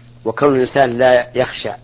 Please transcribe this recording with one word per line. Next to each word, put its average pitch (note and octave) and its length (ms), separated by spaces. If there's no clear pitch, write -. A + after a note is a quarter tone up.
وكون C#3 320
الإنسان B2+ 340
لا A#2+ 480
يخشع A#2+ 460